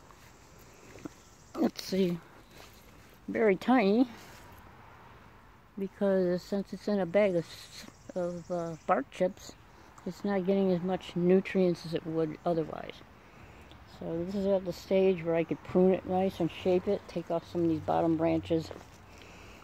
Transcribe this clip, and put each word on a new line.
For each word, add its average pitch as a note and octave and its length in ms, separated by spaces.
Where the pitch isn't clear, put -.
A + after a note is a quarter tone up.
let's - 300
see, F#3 340
very G#3 280
tiny, A#3 520
because F#3+ 640
since - 300
it's G3 160
in G#3 100
a F#3+ 80
bag F#3+ 300
of, E3 80
s-, - 400
of, F3 360
uh, E3 260
bark A3 240
chips, - 420
it's - 180
not G3 220
getting G3 260
as E3+ 80
much F#3 340
nutrients F3+ 720
as E3 80
it E3 140
would D#3+ 400
otherwise. D#3+ 480
So E3+ 260
this G3 100
is G3 120
at G3 180
the F3 80
stage F#3+ 500
where E3 120
I E3 100
could - 200
prune F#3 280
it - 160
nice F#3 320
and E3 100
shape F3+ 380
it, G3+ 200
take - 220
off E3+ 220
some F3 100
of E3 60
these D#3 120
bottom E3 360
branches. E3 540